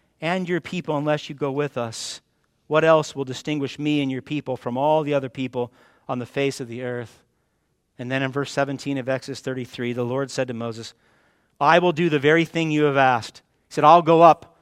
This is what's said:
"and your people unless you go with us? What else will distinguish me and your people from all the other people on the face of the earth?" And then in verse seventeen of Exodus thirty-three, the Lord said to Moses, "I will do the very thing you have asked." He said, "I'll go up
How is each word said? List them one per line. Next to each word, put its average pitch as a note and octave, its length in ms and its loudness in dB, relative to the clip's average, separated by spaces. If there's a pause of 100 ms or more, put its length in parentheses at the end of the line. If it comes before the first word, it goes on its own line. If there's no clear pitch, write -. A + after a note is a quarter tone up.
(200)
"and F3 260 -4
your E3+ 140 -4
people D#3+ 360 -6
unless D3+ 340 -2
you D3+ 40 -12
go C#3 160 -4
with C#3+ 280 -4
us? - 420 -8 (460)
What D#3 180 2
else D#3+ 320 4
will C#3 80 -4
distinguish C#3 540 -6
me D3 240 0
and C3+ 100 -2
your B2+ 100 -6
people C3+ 360 -6
from A#2+ 180 -8
all D3+ 260 2
the D3 120 -2
other C3 160 -2
people B2 420 -6 (340)
on B2+ 120 -6
the A#2+ 80 -8
face C#3 340 -4
of B2 80 -12
the A#2 140 -12
earth?" B2 400 -10 (760)
And B2 140 -8
then C3+ 100 -2
in C3+ 80 -2
verse C3+ 220 -6
seventeen C#3 460 -4
of B2 100 -8
Exodus C3+ 320 -6
thirty-three, B2 540 -8
the B2 100 -4
Lord B2+ 260 -4
said C3 180 -4
to B2 60 -8
Moses, A2+ 380 -10 (680)
"I D#3 200 6
will F3 140 2
do D#3+ 180 0
the D3 80 2
very D#3 260 4
thing D#3+ 260 -4
you D3+ 120 0
have C#3+ 160 2
asked." B2+ 420 0 (280)
He - 40 -20
said, D3 120 0
"I'll E3 180 10
go D#3+ 180 4
up E3 420 6